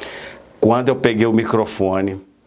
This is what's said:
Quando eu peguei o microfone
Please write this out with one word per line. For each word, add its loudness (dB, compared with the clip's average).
Quando 2
eu 2
peguei 2
o 2
microfone 0